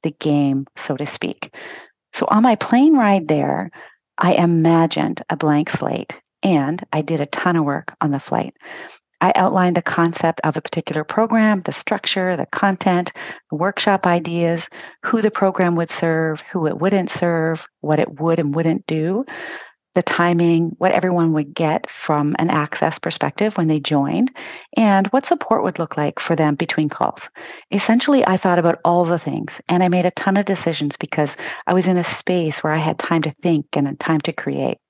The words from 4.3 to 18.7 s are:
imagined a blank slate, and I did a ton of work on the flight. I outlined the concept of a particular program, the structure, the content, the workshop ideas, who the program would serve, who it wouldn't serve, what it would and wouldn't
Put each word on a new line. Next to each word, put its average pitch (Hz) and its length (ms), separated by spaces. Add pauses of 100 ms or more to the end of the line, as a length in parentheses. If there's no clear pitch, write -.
imagined 165 920
a 160 60
blank 151 340
slate, - 500 (220)
and 156 400 (120)
I 156 80
did 151 180
a 143 60
ton 175 320
of 156 80
work 143 340
on 151 120
the 135 80
flight. - 360 (680)
I 185 140
outlined 185 420
the 170 40
concept 170 640
of 156 140
a 156 40
particular 156 440
program, 214 560
the 160 100
structure, - 640
the - 120
content, 180 680 (360)
the 156 60
workshop 196 500
ideas, 170 640 (360)
who 226 180
the 208 100
program 185 440
would 165 140
serve, 160 520 (100)
who 160 160
it - 100
wouldn't 190 320
serve, 165 560 (140)
what 151 180
it 147 220
would 165 200
and 143 140
wouldn't 160 340